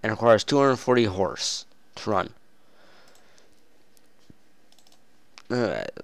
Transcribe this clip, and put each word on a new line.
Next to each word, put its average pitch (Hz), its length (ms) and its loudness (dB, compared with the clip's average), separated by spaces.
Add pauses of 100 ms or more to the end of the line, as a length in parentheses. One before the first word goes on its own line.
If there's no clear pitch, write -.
And 110 80 -2
requires 110 340 4
two 143 140 0
hundred 135 180 4
forty 123 280 2
horse - 600 -6 (300)
to - 140 -8
run. 95 220 -2 (3250)
Alright, 80 380 -2 (140)